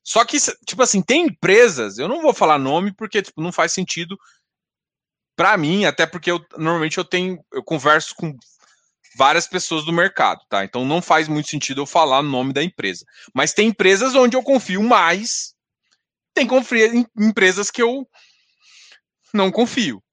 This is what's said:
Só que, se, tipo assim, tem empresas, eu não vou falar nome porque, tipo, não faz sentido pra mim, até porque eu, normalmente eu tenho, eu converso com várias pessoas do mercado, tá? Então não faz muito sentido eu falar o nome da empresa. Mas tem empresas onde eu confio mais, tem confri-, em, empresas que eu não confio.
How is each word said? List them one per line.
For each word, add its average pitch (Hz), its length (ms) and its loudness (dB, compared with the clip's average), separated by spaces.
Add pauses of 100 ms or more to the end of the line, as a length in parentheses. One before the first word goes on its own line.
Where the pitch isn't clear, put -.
Só - 220 0
que, 285 160 -2
se, - 260 -4
tipo 202 160 -6
assim, 208 200 2
tem 320 240 2
empresas, 175 720 2
eu 143 100 -6
não 311 140 -4
vou 294 120 2
falar 156 240 2
nome 160 360 -2
porque, 214 280 -6
tipo, - 200 -14
não 175 100 -6
faz 170 220 -2
sentido 180 440 -8 (1160)
pra 190 220 2
mim, 175 260 0
até 160 220 2
porque 175 260 -6
eu, 175 80 -2 (140)
normalmente 160 440 -4
eu 180 60 -4
tenho, 180 480 -4
eu 127 100 -8
converso 151 540 0
com 160 180 -8 (840)
várias 147 280 4
pessoas 170 380 -6
do 165 80 -4
mercado, 170 560 0
tá? 98 160 -2
Então 123 220 -6
não 160 160 0
faz 160 260 2
muito 151 220 -4
sentido 139 320 -6
eu 143 40 -4
falar 139 340 2
o 143 40 0
nome 135 300 -2
da 143 100 -2
empresa. 98 420 -8 (280)
Mas 143 180 0
tem 208 160 2
empresas 202 480 2
onde 254 220 4
eu 254 40 0
confio 214 400 0
mais, 208 720 0 (800)
tem 277 140 0
confri-, 233 480 2
em, 240 100 2 (120)
empresas 202 520 2
que - 120 -6
eu 247 260 -2 (1300)
não 190 180 2
confio. 208 500 -2 (120)